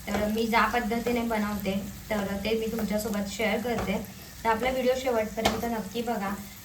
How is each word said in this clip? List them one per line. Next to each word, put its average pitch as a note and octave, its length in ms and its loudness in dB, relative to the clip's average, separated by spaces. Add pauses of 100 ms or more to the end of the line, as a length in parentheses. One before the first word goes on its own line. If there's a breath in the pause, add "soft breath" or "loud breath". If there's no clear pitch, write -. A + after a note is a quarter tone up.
तर G3+ 200 0
मी A3+ 200 2
ज्या A3 180 6
पद्धतीने A#3 560 2
बनवते G#3 640 0 (280)
तर G3+ 140 0
ते G3+ 340 0
मी A3+ 140 0
तुमच्यासोबत G#3 580 0
शेअर A3 280 2
करते. G#3 480 -2 (380 loud breath)
तर A3+ 40 4
आपला A3+ 220 2
व्हिडिओ B3+ 220 4 (100)
शेवटपर्यंत A3 640 0
नक्की A#3 380 -2
बघा G3+ 320 -2 (300 loud breath)